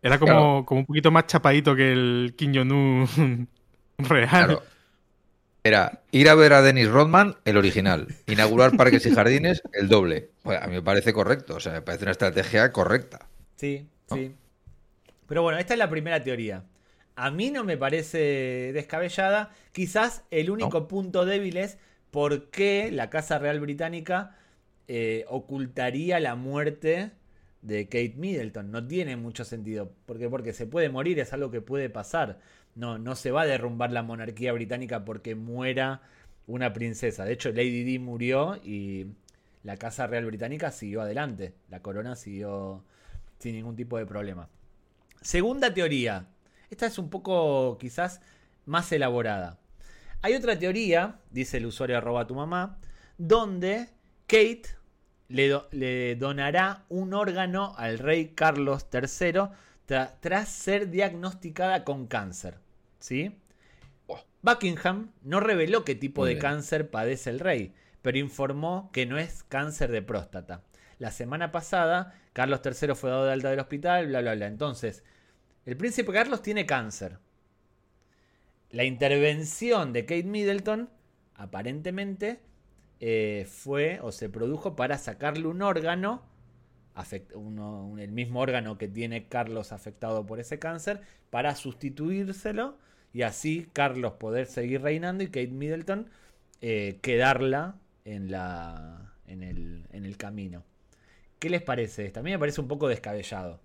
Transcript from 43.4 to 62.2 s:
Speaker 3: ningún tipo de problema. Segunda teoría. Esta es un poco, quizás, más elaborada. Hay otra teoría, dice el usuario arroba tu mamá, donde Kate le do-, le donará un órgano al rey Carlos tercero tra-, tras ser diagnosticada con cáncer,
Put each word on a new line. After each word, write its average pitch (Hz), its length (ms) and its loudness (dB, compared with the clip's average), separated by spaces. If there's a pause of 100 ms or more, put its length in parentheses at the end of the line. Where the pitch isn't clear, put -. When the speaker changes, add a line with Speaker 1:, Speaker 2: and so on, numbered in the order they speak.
Speaker 3:
ningún 113 200 -12
tipo 117 220 -8
de 113 80 -6
problema. 98 440 -10 (720)
Segunda 240 500 0
teoría. 127 540 -2 (440)
Esta 233 160 -6
es 226 120 -6
un 170 100 -8
poco, 151 720 0
quizás, 170 420 -8 (460)
más 170 260 -2
elaborada. 110 640 -2 (640)
Hay 220 140 2
otra 233 240 0
teoría, 185 600 0 (120)
dice 131 260 -6
el 117 100 -4
usuario 123 300 -4
arroba 120 300 -2
tu 131 80 -10
mamá, 180 440 -6 (380)
donde 202 720 0 (380)
Kate 226 380 4 (640)
le 135 200 2
do-, 139 240 0
le 127 440 -2
donará 143 760 -2
un 185 240 -6
órgano 190 640 -2
al 113 200 -6
rey 156 360 0
Carlos 143 560 0
tercero 175 600 -2 (380)
tra-, 131 220 -2 (100)
tras 190 280 -4
ser 202 420 -4
diagnosticada 185 920 -4
con 139 240 -6
cáncer, 95 500 -8 (400)